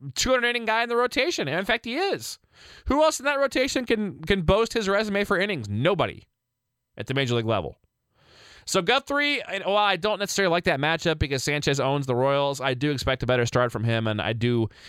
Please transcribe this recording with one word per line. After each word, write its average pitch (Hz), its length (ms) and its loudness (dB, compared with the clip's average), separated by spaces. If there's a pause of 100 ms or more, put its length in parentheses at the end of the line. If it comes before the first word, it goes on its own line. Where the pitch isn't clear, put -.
(140)
two - 160 0
hundred 240 180 4
inning 240 160 -2
guy 220 180 2
in 233 60 -2
the 233 80 0
rotation. 247 520 0
And 151 100 -2
in 196 80 -2
fact, 226 180 -2
he 240 140 -6
is. 254 400 -4 (480)
Who 285 160 4
else 311 180 4
in 254 60 -4
that 285 120 0
rotation 269 460 0
can, 208 360 -2
can 196 200 0
boast 196 320 2
his 214 160 -2
resume 202 360 2
for 202 140 0
innings? 175 300 -2
Nobody 123 580 0 (720)
at 104 120 -10
the 131 40 -4
major 131 220 0
league 117 100 0
level. 107 340 -2 (880)
So 196 140 0
Guthrie, 277 600 0
and 190 240 -8
while 196 100 2
I 208 200 2
don't 202 220 -2
necessarily 196 320 0
like 175 140 0
that 165 160 0
matchup 156 380 0
because 139 240 -2
Sanchez 147 360 0
owns 139 280 0
the 131 80 0
Royals, 139 480 0
I 135 100 0
do 143 200 0
expect 131 300 -2
a 117 40 -4
better 123 180 4
start 123 260 2
from 110 140 -4
him, 113 220 0
and 104 160 -2
I 98 100 0
do 117 380 0 (180)